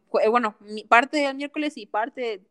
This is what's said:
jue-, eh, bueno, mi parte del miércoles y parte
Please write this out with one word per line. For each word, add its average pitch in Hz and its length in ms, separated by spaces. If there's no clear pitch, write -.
jue-, 196 140
eh, 214 60
bueno, 226 300
mi 214 240
parte 262 340
del 277 180
miércoles 294 400
y 214 80
parte 226 680